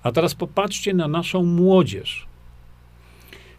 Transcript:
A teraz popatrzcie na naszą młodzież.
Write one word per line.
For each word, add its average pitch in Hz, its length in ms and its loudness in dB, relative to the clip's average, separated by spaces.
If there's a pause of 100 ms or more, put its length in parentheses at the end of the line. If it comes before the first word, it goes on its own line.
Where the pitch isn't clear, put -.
A 123 80 -2
teraz 160 240 0
popatrzcie 196 580 -4
na 170 140 0
naszą 170 360 -2
młodzież. 175 840 2 (1300)